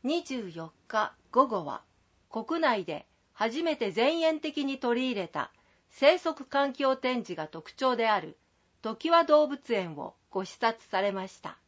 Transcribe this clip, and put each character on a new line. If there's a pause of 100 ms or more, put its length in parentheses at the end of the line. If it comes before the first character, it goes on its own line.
二
十
四 (160)
日 (180)
午
後
は、 (460)
国
内
で (280)
初
め
て
全
園
的
に
取
り
入
れ
た (380)
生
息
環
境
展
示
が
特
徴
で
あ
る (440)
常 (160)
盤
動
物
園
を (140)
ご
視
察
さ
れ
ま
し
た。 (100)